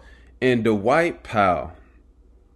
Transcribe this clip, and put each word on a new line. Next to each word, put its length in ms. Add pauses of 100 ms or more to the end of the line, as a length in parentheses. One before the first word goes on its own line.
(420)
And 220
Dwight 580
Powell, 500 (840)